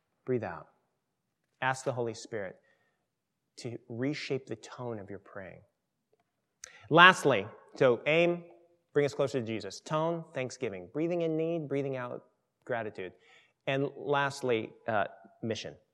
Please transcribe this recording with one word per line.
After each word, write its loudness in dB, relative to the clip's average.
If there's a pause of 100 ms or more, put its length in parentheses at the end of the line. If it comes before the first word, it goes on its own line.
(260)
breathe -2
out. -10 (960)
Ask -2
the -2
Holy -4
Spirit -10 (1000)
to -8 (120)
reshape -4
the -8
tone -10
of -14
your -12
praying. -16 (1300)
Lastly, 10 (300)
so 6
aim, 2 (500)
bring 2
us -4
closer -2
to -6
Jesus. -8
Tone, -4 (100)
thanksgiving. -8
Breathing -2
in 0
need, -2
breathing -4
out -10 (420)
gratitude. -6 (560)
And 0
lastly, -2 (160)
uh, 0 (340)
mission. -6 (180)